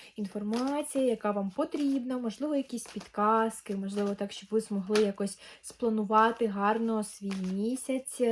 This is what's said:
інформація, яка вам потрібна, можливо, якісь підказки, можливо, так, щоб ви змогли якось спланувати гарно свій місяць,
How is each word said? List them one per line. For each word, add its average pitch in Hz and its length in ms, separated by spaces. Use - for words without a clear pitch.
інформація, 247 880
яка 220 260
вам 202 180
потрібна, 269 680
можливо, 254 380
якісь 269 320
підказки, 220 880
можливо, 202 400
так, 202 160
щоб - 200
ви 220 80
змогли 208 420
якось 202 380
спланувати 220 840
гарно 214 560
свій 196 300
місяць, 254 680